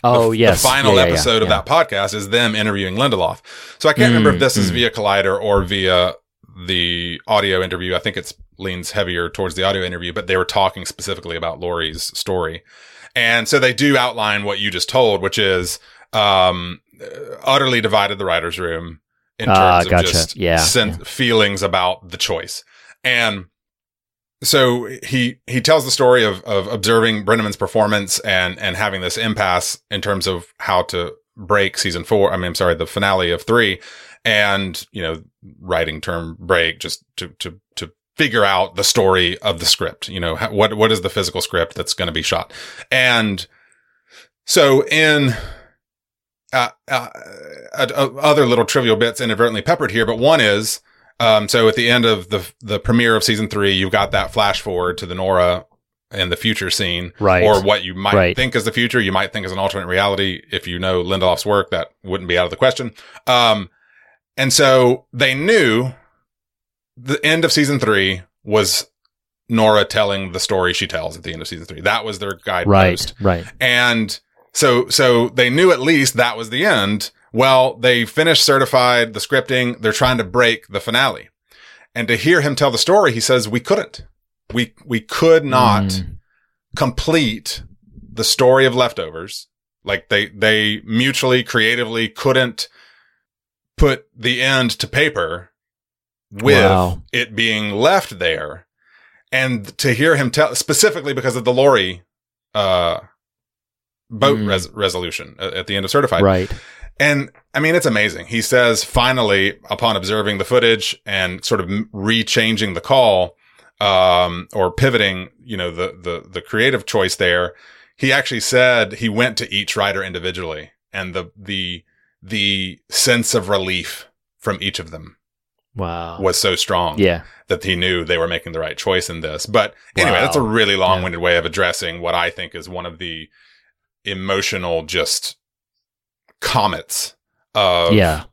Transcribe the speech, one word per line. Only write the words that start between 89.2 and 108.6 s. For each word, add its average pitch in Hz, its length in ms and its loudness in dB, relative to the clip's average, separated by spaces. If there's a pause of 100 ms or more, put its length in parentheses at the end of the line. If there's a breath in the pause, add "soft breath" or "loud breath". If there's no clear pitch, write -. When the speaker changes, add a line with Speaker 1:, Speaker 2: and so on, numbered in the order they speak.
Speaker 2:
Like, 101 260 -4
they, 104 180 0
they 107 580 0
mutually, 127 580 0
creatively 113 640 -2
couldn't 127 640 -2 (1080 soft breath)
put 143 280 2 (100)
the 123 280 -2
end 131 280 2
to - 160 -6
paper 95 600 -2 (800)
with 101 400 4
Speaker 1:
Wow. 90 320 0 (100)
Speaker 2:
it 117 240 -4
being 107 360 -2
left 127 480 0
there. 80 480 -4 (640 soft breath)
And 127 480 -2
to 131 160 0
hear 151 200 4
him 139 140 0
tell, 151 240 0
specifically 147 600 0
because 123 220 -2
of 123 100 -4
the 123 80 2
Laurie, 110 500 4 (500)
uh, 90 460 0 (1120)
boat 123 260 2
Speaker 1:
Mm. 104 100 -2
Speaker 2:
res-, 95 220 -2
resolution 90 720 -6
a-, 92 180 -8
at 92 100 -8
the 101 80 -4
end 98 100 -2
of 92 60 -6
Certified. 117 300 2
Speaker 1:
Right. 95 300 2 (480 loud breath)
Speaker 2:
And, 139 320 0 (240)
I 139 40 -2
mean, 156 140 0
it's 170 140 2
amazing. 104 400 0
He 113 160 -4
says, 120 400 2